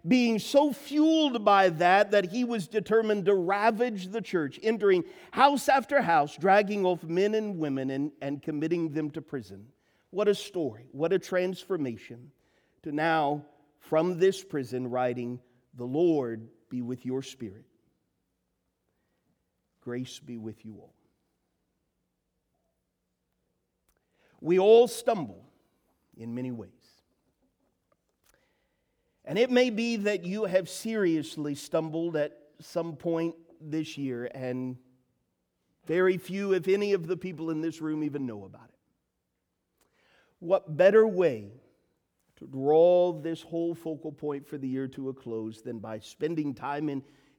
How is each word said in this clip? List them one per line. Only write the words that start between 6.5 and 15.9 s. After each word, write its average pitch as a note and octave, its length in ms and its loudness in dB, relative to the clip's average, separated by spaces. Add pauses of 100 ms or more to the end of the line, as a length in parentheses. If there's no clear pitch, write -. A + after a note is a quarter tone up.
off F3 180 0
men F#3 320 0
and G#3 240 -4
women C3+ 300 -2
and, C#3 220 -4 (100)
and C#3 200 -6
committing D#3+ 520 -4
them D3+ 180 -4
to D#3 100 -10
prison. G#2 440 -12 (460)
What G3+ 160 -2
a G3+ 80 4
story, - 560 -6
what D#3+ 200 -2
a F#3+ 80 2
transformation D#3 1120 -6 (520)
to D#3 80 -10
now, D3+ 540 0 (340)
from E3 380 0
this F#3+ 260 2
prison, B2+ 460 -6
writing, B2 500 -2 (360)
"The A#2+ 100 -10
Lord B2+ 640 0 (220)